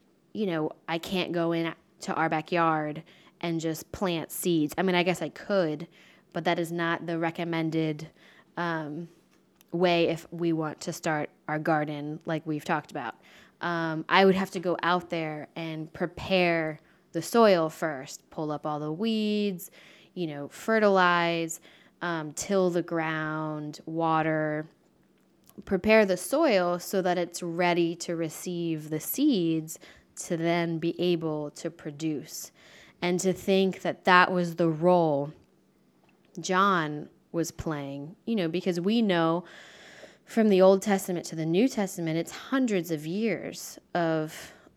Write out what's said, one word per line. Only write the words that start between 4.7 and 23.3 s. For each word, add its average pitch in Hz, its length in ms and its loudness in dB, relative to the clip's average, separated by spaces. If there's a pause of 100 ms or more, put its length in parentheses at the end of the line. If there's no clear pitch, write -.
I 180 60 0
mean, 185 120 2
I 175 80 4
guess 175 180 0
I 156 80 -6
could, 165 580 -2 (460)
but 160 120 -4
that 175 140 2
is 165 120 -2
not 170 340 -2
the 170 140 -4
recommended, 160 880 -2 (500)
um, 165 500 -4 (640)
way 170 360 4
if 165 240 -2
we 170 220 0
want 156 280 -4
to 170 120 -6
start 156 360 -2 (180)
our 156 120 -2
garden 151 680 -2
like 160 200 -4
we've 151 200 -4
talked 160 260 -2
about. 123 240 -8 (460)
Um, 165 480 -2
I 190 160 8
would 190 100 8
have 190 160 -2
to 190 80 -6
go 170 220 -2
out 175 280 2
there 156 460 -6
and 160 380 -8
prepare 165 880 0 (320)
the 165 100 -4
soil 190 480 6
first, 147 600 -8
pull 156 220 -6
up 147 140 -6
all 151 140 -4
the 151 120 -6
weeds, 208 800 -2 (440)
you 175 140 -6
know, 143 220 -8
fertilize, 175 1080 2 (420)
um, 160 320 -4
till 190 360 0
the 170 120 0
ground, 156 1040 -4